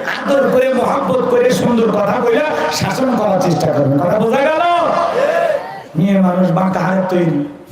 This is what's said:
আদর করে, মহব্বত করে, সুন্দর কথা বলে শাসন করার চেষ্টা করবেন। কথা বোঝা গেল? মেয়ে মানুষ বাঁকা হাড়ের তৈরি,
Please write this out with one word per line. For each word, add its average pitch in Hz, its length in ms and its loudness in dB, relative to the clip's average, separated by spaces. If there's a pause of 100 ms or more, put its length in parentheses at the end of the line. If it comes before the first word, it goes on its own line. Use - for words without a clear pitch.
আদর 269 460 0
করে, 254 200 2
মহব্বত 185 560 0
করে, 247 220 2
সুন্দর 226 360 2
কথা 202 360 0
বলে 240 160 2 (320)
শাসন 240 440 -2
করার 196 260 0
চেষ্টা 170 260 0
করবেন। 143 320 2
কথা - 200 0
বোঝা 220 220 0
গেল? 320 200 0 (1300)
মেয়ে 190 260 2
মানুষ 185 300 2
বাঁকা 185 280 0
হাড়ের 185 300 -2
তৈরি, 160 440 0 (180)